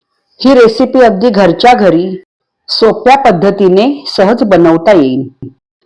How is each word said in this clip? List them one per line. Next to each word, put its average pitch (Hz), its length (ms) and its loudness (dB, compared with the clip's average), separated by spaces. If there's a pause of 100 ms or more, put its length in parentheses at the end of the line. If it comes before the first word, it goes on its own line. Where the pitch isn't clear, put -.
(400)
ही 269 140 2
रेसिपी 254 500 2
अगदी 208 260 0
घरच्या 190 440 0
घरी 185 320 0 (600)
सोप्या 226 560 0
पद्धतीने 196 600 0 (220)
सहज 220 360 -2
बनवता 196 500 0
येईल. 135 360 -2 (580)